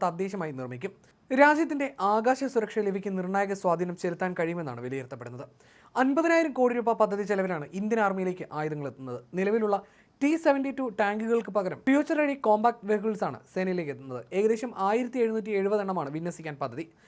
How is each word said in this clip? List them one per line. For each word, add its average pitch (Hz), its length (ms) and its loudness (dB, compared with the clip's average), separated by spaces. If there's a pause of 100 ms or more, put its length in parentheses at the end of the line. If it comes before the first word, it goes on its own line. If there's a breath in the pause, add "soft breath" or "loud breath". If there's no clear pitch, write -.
തദ്ദേശമായി 180 460 -4
നിർമ്മിക്കും. 127 400 -8 (480 soft breath)
രാജ്യത്തിന്റെ 294 600 4
ആകാശ 226 440 2
സുരക്ഷയിലേക്ക് 202 720 -2
നിർണായക 196 340 0
സ്വാധീനം 180 440 0
ചെലുത്താൻ 180 440 -4
കഴിയുമെന്നാണ് 165 400 -4
വിലയിരുത്തപ്പെടുന്നത്. 123 680 -10 (480 soft breath)
അൻപതിനായിരം 320 560 2
കോടി 247 220 2
രൂപ 233 180 2
പദ്ധതി 208 300 2
ചെലവിലാണ് 185 500 -2
ഇന്ത്യൻ 214 280 0
ആർമിയിലേക്ക് 190 520 0
ആയുധങ്ങൾ 151 340 -4
എത്തുന്നത്. 127 340 -10 (140)
നിലവിലുള്ള 196 480 0 (400 soft breath)
ടി 294 140 4
സെവന്റി 277 340 2
ടു 269 180 -4 (120)
ടാങ്കുകൾക്ക് 220 500 0
പകരം 185 260 -2
ഫ്യൂച്ചർ 294 400 2
റെഡി 285 180 2
കോമ്പാക്ട് 226 500 2
വെഹിക്കിൾസ് 208 400 0
ആണ് 135 160 -4 (140)
സേനയിലേക്ക് 180 360 -2
എത്തുന്നത്. 127 420 -10
ഏകദേശം 214 440 2
ആയിരത്തി 240 420 0
എഴുന്നൂറ്റി 220 320 0
എഴുപത് 202 300 2
എണ്ണമാണ് 180 300 -2
വിന്യസിക്കാൻ 160 460 -6
പദ്ധതി. 120 340 -8 (180 soft breath)